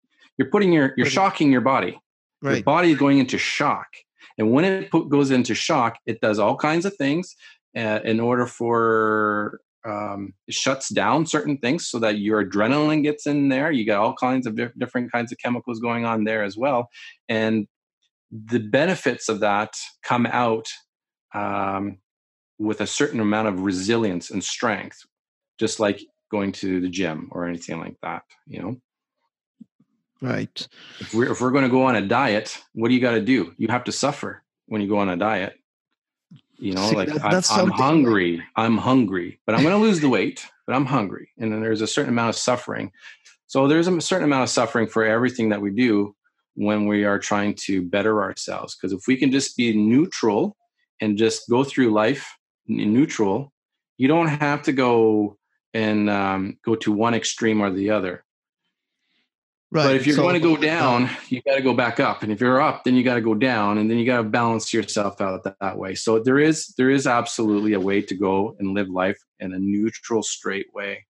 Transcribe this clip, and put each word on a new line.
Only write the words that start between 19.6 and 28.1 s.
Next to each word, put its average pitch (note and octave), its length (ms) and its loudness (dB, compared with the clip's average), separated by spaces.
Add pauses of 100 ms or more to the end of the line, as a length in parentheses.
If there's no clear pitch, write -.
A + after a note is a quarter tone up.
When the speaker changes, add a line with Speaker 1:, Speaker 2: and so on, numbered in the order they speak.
Speaker 1:
come A#2+ 220 0
out, A2+ 420 0 (680)
um, G2+ 640 -4 (600)
with G#2+ 220 -4
a G2+ 60 -2
certain C#3+ 320 -2
amount G#2+ 280 0
of F#2 140 -2
resilience F#2+ 720 -2
and F#2 120 -6
strength, - 540 -6 (600)
just A2 200 -2
like G2+ 220 0 (300)
going G2+ 200 -2
to F#2 300 -4
the F#2 80 -2
gym E2+ 420 -6
or F2 160 -8
anything E2+ 320 -8
like F2 220 -12
that, E2+ 220 -10 (240)